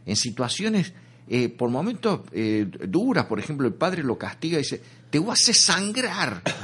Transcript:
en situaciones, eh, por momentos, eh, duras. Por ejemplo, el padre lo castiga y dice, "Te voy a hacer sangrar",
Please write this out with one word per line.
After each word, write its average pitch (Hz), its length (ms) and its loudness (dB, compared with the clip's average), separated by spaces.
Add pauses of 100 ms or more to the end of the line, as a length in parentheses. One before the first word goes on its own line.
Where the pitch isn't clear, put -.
en 101 100 -2
situaciones, 156 800 0 (340)
eh, 120 220 2
por 120 200 -2
momentos, 180 520 -2 (120)
eh, 107 340 0 (200)
duras. 180 380 2
Por 101 140 -2
ejemplo, 139 280 -2
el 98 60 0
padre 113 300 0
lo 120 140 0
castiga 160 420 -4
y - 20 0
dice, 131 180 -4 (300)
"Te - 80 0
voy 202 140 2
a - 20 -2
hacer - 220 4
sangrar", 196 840 2 (220)